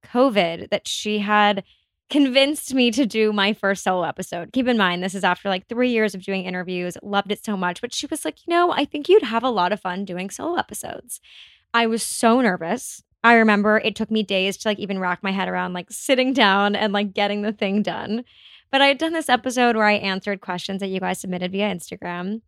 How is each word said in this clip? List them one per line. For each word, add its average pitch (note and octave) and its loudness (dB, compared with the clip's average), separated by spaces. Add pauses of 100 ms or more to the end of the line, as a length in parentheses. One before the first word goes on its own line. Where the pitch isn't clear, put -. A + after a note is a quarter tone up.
covid G3 2
that G3+ -2
she G#3+ -4
had G#3 4 (460)
convinced C4+ 2
me A#3+ 4
to A#3+ 2
do G#3+ 2
my G3+ 2
first G3 -2
solo F#3 0
episode. E3+ -8
Keep B3+ 0
in B3 2
mind, F3+ 2
this F#3 -4
is F#3+ -4
after, F#3 0
like, F#3+ -4
three B3 0
years A3 0
of F#3 -10
doing F#3+ -6
interviews, F3+ -6
loved G3+ -2
it G3+ -6
so G#3 -4
much, F3+ -2
but B3 -8
she - -6
was - -8
like, - -10
"You E4+ -2
know, F4 4
I D4 0
think D4 -8
you'd G4 8
have A3+ -2
a C4 0
lot F#3 2
of G#3 -2
fun F#3+ -6
doing F#3 -8
solo E4+ -4
episodes." - -10 (540)
I A#3 2
was A3+ -2
so A#3 2
nervous. F3+ -4 (200)
I A#3 8
remember G#3+ 4
it G#3 -4
took A3 -4
me A3 0
days F#3+ -2
to, - -4
like, G#3 0
even F#3+ -6
rack F3+ -4
my G3 -2
head F#3+ -2
around, F3+ -4
like, F3+ -10
sitting B3+ 0
down G3+ 4
and, G3+ 0
like, G3+ -2
getting G#3 -2
the G#3+ -4
thing G#3 -2
done. G#3 -6 (440)
But C4+ 2
I C#4 6
had C#4 2
done D#4+ -2
this D#4+ -4
episode B3 2
where A3 4
I G#3 4
answered G3 -4
questions F#3 -6
that G3 -4
you F#3+ -4
guys F#3 -4
submitted F3+ -6
via G3 -2
Instagram. F3+ -8